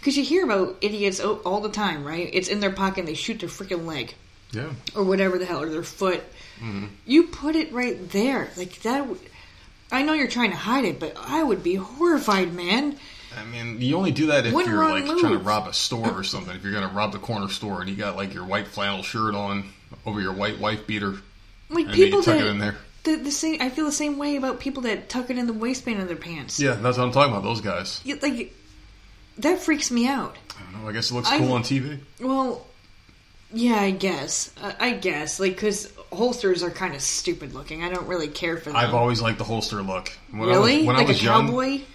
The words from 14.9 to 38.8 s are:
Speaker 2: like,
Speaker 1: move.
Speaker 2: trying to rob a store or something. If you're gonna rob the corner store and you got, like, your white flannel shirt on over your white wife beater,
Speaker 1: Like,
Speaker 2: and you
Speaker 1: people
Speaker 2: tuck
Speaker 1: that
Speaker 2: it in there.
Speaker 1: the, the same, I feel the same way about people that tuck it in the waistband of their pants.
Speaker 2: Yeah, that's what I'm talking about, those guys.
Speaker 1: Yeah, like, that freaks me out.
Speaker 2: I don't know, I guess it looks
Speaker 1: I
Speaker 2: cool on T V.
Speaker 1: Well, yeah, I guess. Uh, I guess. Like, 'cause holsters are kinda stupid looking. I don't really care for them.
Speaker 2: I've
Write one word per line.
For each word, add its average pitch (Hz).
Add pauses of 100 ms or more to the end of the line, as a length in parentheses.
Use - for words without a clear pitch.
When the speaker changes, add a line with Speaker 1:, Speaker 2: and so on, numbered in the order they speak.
Speaker 2:
like, 285
Speaker 1:
move. 320
Speaker 2:
trying 339
to -
rob 104
a 87
store 113
or 95
something. 92
If 90
you're 101
gonna 98
rob 101
the 98
corner 101
store 98
and 92
you 98
got, 101
like, 95
your 90
white 98
flannel 101
shirt 110
on 101 (380)
over 104
your 95
white 101
wife 107
beater, 101 (560)
Speaker 1:
Like, 320
Speaker 2:
and -
you 370
Speaker 1:
people 392
Speaker 2:
tuck 330
Speaker 1:
that 226
Speaker 2:
it -
in 208
there. 208 (280)
Speaker 1:
the, 311
the 277
same, 320
I 254
feel 311
the 294
same 294
way 285
about 254
people 269
that 220
tuck 247
it 247
in 247
the 233
waistband 226
of 185
their 165
pants. 160
Speaker 2:
Yeah, 135
that's 117
what 127
I'm 123
talking 139
about, 101
those 107
guys. 95
Speaker 1:
Yeah, 269
like, 247 (880)
that 330
freaks 294
me 240
out. 262 (220)
Speaker 2:
I 90
don't 104
know, 110
I -
guess 110
it -
looks 120
Speaker 1:
I 294
Speaker 2:
cool 127
on 120
T 135
V. 139 (200)
Speaker 1:
Well, 262 (880)
yeah, 226
I 196
guess. 175 (100)
Uh, 196
I 247
guess. 156
Like, 185
'cause 208 (200)
holsters 196
are 175
kinda 180
stupid -
looking. 156
I 175
don't 180
really 165
care 170
for -
them. 143
Speaker 2:
I've 120